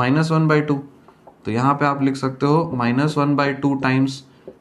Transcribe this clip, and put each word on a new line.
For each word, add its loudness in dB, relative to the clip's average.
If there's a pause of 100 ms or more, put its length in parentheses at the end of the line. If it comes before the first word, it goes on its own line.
minus 2
one 2
by 4
two, -2 (680)
तो -6
यहाँ 2
पे -2
आप -2
लिख 0
सकते -4
हो 2 (120)
minus 0
one 2
by 2 (160)
two 2 (140)
times 0 (400)